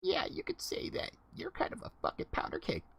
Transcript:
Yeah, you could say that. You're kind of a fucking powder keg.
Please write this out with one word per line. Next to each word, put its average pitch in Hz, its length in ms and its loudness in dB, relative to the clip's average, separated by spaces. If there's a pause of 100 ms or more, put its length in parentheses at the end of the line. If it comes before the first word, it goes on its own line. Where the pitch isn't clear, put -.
Yeah, 370 280 4
you - 140 -6
could - 180 -4
say - 280 -2
that. - 220 -2 (240)
You're - 160 -6
kind - 220 0
of - 100 -8
a - 80 -8 (100)
fucking - 300 2
powder - 280 0
keg. - 240 0 (160)